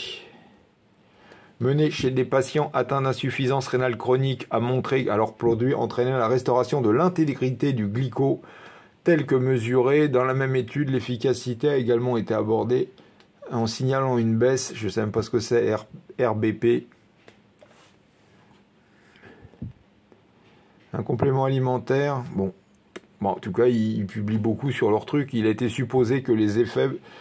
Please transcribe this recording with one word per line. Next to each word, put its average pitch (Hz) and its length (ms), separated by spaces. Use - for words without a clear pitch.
menée 143 300
chez 131 200
des 131 140
patients 147 500
atteints 135 280
d'insuffisance 135 640
rénale 127 280
chronique, 127 540
a 113 100
montré, 127 480
alors, 107 260
produit 120 400
entraînant 123 440
la 113 80
restauration 127 540
de 113 100
l'intégrité 143 800
du 110 140
glyco, 131 560
tel 151 220
que 135 100
mesuré. 131 720
Dans 127 160
la 131 100
même 131 220
étude, 135 340
l'efficacité 123 800
a 143 80
également 123 400
été 110 180
abordée 110 560
en 113 140
signalant 131 520
une 113 180
baisse, 123 380
je 110 140
sais 110 120
même 107 120
pas 110 100
ce - 80
que 117 100
c'est, 110 340
R-, - 120
R 113 140
B 107 180
P. 120 340
Un - 120
complément 135 400
alimentaire, 131 800
bon. 95 180
Bon, 98 100
en 92 40
tout - 180
cas, 117 140
il, 110 320
il 101 80
publie 107 320
beaucoup 113 320
sur 117 200
leur 107 140
truc. 139 300
Il 110 120
a 110 40
été 110 180
supposé 127 540
que 131 100
les 107 260
effets, 131 300